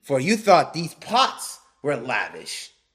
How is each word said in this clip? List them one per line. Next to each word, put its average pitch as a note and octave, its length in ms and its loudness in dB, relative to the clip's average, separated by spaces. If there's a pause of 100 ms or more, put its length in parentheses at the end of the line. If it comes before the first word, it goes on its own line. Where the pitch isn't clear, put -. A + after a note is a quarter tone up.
For C4+ 200 0
you F#3+ 160 2
thought F#3+ 360 4
these E3 220 -6
pots - 640 -2 (240)
were C#3 140 -2
lavish. G#2 760 -8 (240)